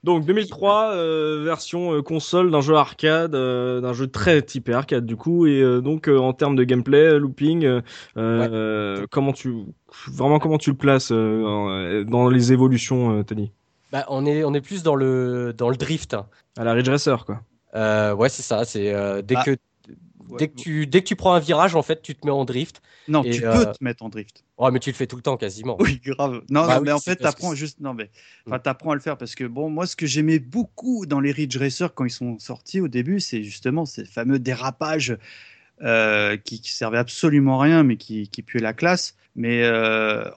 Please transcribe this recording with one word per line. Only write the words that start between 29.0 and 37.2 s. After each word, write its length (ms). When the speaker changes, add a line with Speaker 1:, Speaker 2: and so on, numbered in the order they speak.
Speaker 3:
faire 180
parce 160
que, 80
bon, 260
moi, 160
ce 100
que 120
j'aimais 320
beaucoup 680
dans 140
les 120
Ridge 260
Racer 360
quand 120
ils 40
sont 300
sortis 420
au 60
début, 320
c'est 240
justement 420
ces 180
fameux 360
dérapages, 760
euh, 540
qui, 240
qui 120
servaient 240
absolument 600